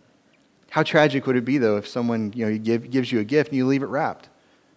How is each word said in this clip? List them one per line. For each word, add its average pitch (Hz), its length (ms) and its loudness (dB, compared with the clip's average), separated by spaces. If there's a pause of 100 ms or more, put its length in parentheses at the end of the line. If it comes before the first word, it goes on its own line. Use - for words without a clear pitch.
(680)
How 156 140 0
tragic 147 440 2
would 127 100 2
it 117 80 -2
be, 131 120 0
though, 110 200 4
if 101 100 -6
someone, 113 480 -4
you 117 100 -4
know, 107 60 0
he 110 80 -2
give, 113 320 -2
gives 127 180 0
you 117 100 0
a 107 40 0
gift 143 280 0
and 139 60 -2
you 127 80 0
leave 135 180 0
it 117 40 -8
wrapped? 123 400 -6 (500)